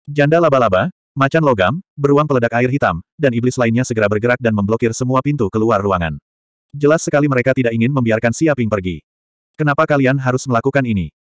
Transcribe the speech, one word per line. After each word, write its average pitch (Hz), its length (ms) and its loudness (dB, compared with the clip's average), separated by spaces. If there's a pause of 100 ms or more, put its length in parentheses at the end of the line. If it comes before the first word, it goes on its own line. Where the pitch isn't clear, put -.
Janda 147 320 2
laba-laba, 135 560 2 (240)
macan 139 240 0
logam, 127 400 0 (160)
beruang 143 320 2
peledak 117 240 0
air 123 160 0
hitam, 104 320 -2 (160)
dan 135 160 0
iblis 120 240 -2
lainnya 117 240 0
segera 110 240 -2
bergerak 110 320 0
dan 113 160 0
memblokir 110 400 0
semua 127 320 -2
pintu 135 240 -2
keluar 110 320 0
ruangan. 85 400 -2 (480)
Jelas 147 320 2
sekali 147 240 0
mereka 131 240 0
tidak 123 240 0
ingin 117 160 0
membiarkan 117 400 0
Siaping 127 400 -2
pergi. 90 320 -4 (560)
"Kenapa 147 320 0
kalian 139 320 2
harus 127 240 -2
melakukan 131 400 0
ini? 95 240 -4 (160)